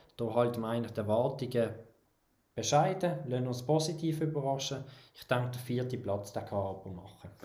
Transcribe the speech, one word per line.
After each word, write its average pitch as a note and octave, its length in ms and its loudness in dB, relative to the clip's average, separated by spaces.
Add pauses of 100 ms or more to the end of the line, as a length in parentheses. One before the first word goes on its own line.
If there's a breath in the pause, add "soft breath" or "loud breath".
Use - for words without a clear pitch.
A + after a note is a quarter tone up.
(160 loud breath)
da A2+ 180 -2
halten A#2 280 4
wir A2 80 -2
eigentlich A#2 240 -2
die A2 80 -2
Erwartungen A#2 720 2 (840)
bescheiden, E3 600 2 (100)
lassen B2 220 0
uns B2 160 -4
positiv D#3 580 2
überraschen. C#3 640 -2 (280 loud breath)
Ich - 140 -18
denke, B2 240 2
der - 80 -6
vierte B2 380 -2
Platz, G2 340 -2
den - 140 -4
kann G2+ 140 -2
er F#2+ 100 0
aber F#2+ 220 -8
machen. - 380 -14 (160 loud breath)